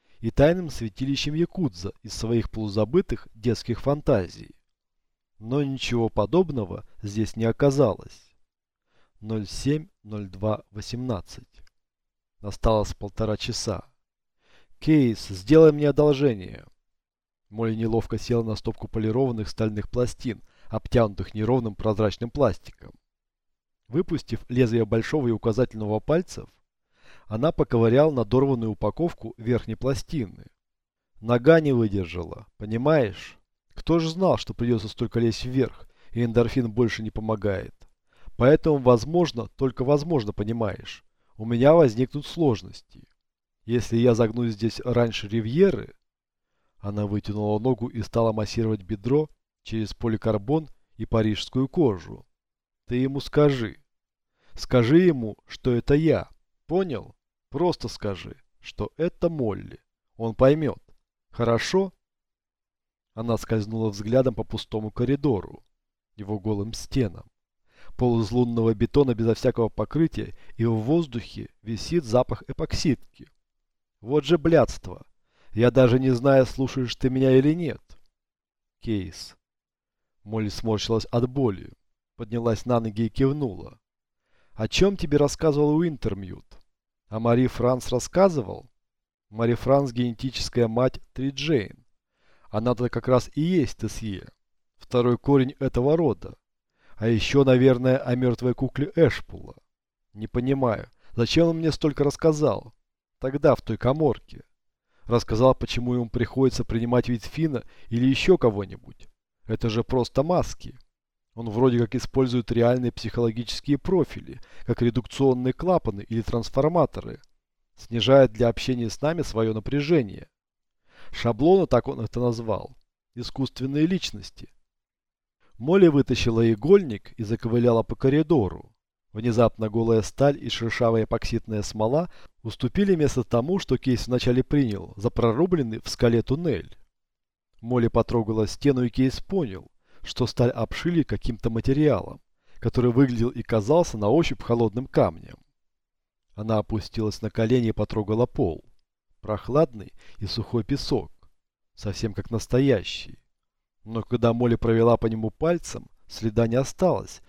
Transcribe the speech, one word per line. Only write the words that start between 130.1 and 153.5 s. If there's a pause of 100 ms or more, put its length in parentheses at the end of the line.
и
шершавая
эпоксидная
смола (320)
уступили
место
тому,
что
Кейс
вначале
принял
за
прорубленный
в
скале
туннель. (840)
Молли
потрогала
стену,
и
Кейс
понял, (320)
что
сталь
обшили
каким-то
материалом, (400)
который
выглядел
и
казался
на
ощупь
холодным
камнем. (960)
Она
опустилась
на
колени
и
потрогала
пол. (560)
Прохладный (260)
и
сухой
песок, (640)
совсем
как
настоящий. (640)